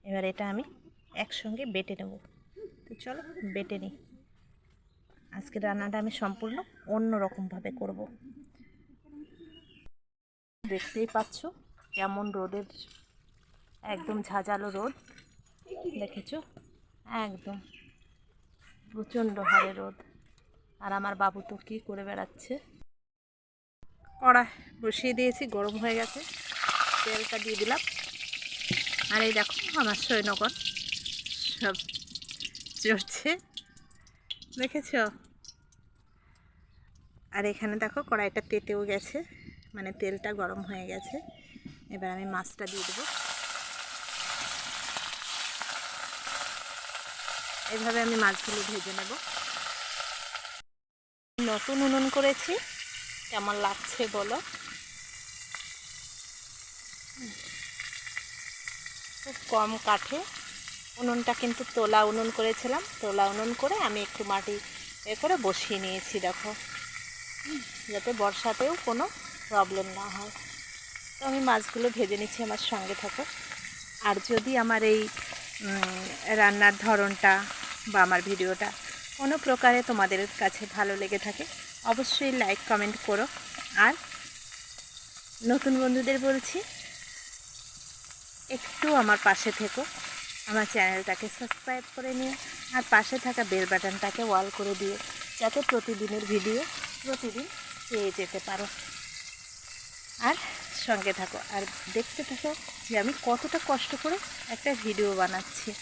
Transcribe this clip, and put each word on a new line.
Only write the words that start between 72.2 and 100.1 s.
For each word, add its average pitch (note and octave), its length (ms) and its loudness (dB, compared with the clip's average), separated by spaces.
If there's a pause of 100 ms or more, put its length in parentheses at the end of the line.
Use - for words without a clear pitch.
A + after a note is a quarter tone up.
নিচ্ছি, G#3+ 280 -4
আমার G#3+ 220 -2
সঙ্গে G3 320 -2
থাকো। G#3 200 -4 (840)
আর G3+ 80 6 (140)
যদি A#3 220 4 (120)
আমার A3+ 160 4 (120)
এই, A3 80 8 (640)
উম, F#3+ 360 0 (380)
রান্নার G3+ 340 10 (120)
ধরনটা G3+ 460 8 (600)
বা G3+ 140 8
আমার F3+ 220 6
ভিডিওটা F#3 400 2 (500)
কোনো C#4 160 4 (100)
প্রকারে B3 360 8 (100)
তোমাদের G3+ 300 6 (200)
কাছে G3+ 220 2 (140)
ভালো G3+ 160 2 (100)
লেগে G3 240 0
থাকে, G#3 180 -4 (480)
অবশ্যই C4 400 2 (100)
লাইক G3+ 180 4 (100)
কমেন্ট G#3 260 4 (100)
করো। G#3 180 4 (600)
আর B3+ 100 10 (1600)
নতুন C4+ 220 4 (100)
বন্ধুদের B3+ 440 4
বলছি, C4+ 320 2 (2000)
একটু - 300 -2 (160)
আমার G#3 240 8
পাশে - 240 6 (100)
থেকো, A3 220 0 (680)
আমার G#3+ 220 4
চ্যানেলটাকে F#3+ 540 2 (120)
সাবস্ক্রাইব B3+ 460 -4 (120)
করে C4 220 -4
নিও C4 160 0 (420)
আর B3+ 60 4 (120)
পাশে A3 220 8 (100)
থাকা B3 240 2
বেল F#3+ 220 4
বাটনটাকে G3 500 0 (120)
all F#3+ 140 6 (100)
করে G3+ 220 0
দিও, G3+ 160 0 (440)
যাতে A3+ 180 2 (120)
প্রতিদিনের G#3+ 600 0
ভিডিও G#3+ 280 2 (440)
প্রতিদিন B3+ 420 -2 (420)
পেয়ে G3+ 300 0
যেতে F#3+ 200 -4 (100)
পারো। G3 180 -4 (1600)